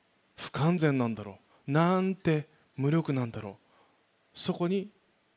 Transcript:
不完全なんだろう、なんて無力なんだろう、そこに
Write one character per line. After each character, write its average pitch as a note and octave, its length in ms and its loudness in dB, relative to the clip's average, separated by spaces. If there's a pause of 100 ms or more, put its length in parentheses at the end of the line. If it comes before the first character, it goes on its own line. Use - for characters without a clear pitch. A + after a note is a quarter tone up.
(360)
不 - 160 -14
完 E3 260 2
全 D3+ 200 2
な A#2+ 100 2
ん A2+ 80 -2
だ G#2 80 -10
ろ G2 140 -12 (300)
う、 C#3 40 -4
な E3+ 280 4
ん F#3+ 160 0
て D#3 320 0 (280)
無 C3+ 160 0
力 D#3+ 220 0
な B2+ 120 0
ん A2+ 60 -10
だ A2 80 -10
ろ G#2 120 -10
う、 - 20 -16 (800)
そ - 200 -4
こ F3 140 -2
に F#3+ 220 -2 (480)